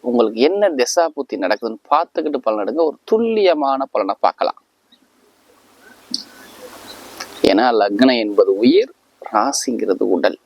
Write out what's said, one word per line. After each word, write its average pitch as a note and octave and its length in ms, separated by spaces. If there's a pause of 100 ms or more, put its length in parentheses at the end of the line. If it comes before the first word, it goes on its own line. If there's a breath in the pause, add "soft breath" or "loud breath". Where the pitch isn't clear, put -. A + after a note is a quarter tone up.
உங்களுக்கு A2+ 300 (100)
என்ன G3+ 200 (120)
திசா E3 240 (120)
புத்தி C3+ 280
நடக்குதுன்னு A2 360 (120)
பார்த்துக்கிட்டு D#3 540
பலன் G#2+ 180
எடுங்க. C3 260
ஒரு - 80 (120)
துல்லியமான F3+ 840
பலனை G2 200 (120)
பார்க்கலாம். - 320 (3000)
ஏன்னா G#2 160 (140)
லக்னம் A2+ 440
என்பது G2+ 260 (120)
உயிர், F#3 300 (400)
ராசிங்கிறது A2 760 (100)
உடல். - 300